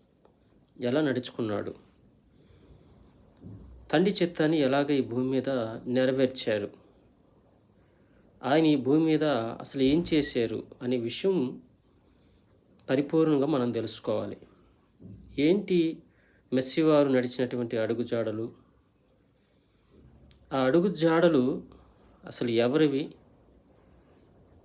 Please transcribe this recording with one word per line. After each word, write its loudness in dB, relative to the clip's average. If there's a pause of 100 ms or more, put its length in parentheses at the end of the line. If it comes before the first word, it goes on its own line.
(760)
ఎలా -2
నడుచుకున్నాడు, -6 (2250)
తండ్రి 2
చిత్తాన్ని 0
ఎలాగ 0 (120)
ఈ 0
భూమి -2
మీద -2 (460)
నెరవేర్చారు, 0 (1700)
ఆయన 4 (120)
ఈ 0 (100)
భూమి 4
మీద 2 (400)
అసలు 0
ఏం 4 (120)
చేశారు 0 (200)
అనే -2 (100)
విషయం -2 (1500)
పరిపూర్ణంగా 2
మనం 0 (100)
తెలుసుకోవాలి. -6 (1080)
ఏంటి 2 (720)
మెస్సియా 2
వారు 6 (100)
నడిచినటువంటి -4
అడుగుజాడలు? -4 (2000)
ఆ -2 (100)
అడుగుజాడలు 4 (840)
అసలు -6 (140)
ఎవరివి 2 (1600)